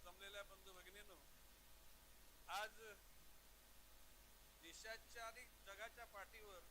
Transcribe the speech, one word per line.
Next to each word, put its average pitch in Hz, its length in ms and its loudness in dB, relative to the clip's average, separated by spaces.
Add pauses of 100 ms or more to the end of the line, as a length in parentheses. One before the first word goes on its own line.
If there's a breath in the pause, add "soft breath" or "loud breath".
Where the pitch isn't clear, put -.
जमलेल्या 196 400 2
बंधू 190 300 -2
भगिनींनो, 185 440 -2 (1300)
आज 208 320 8 (1800)
देशाच्या 220 640 2
आणि 240 200 4 (200)
जगाच्या 220 400 2
पाठीवर 208 540 0 (120)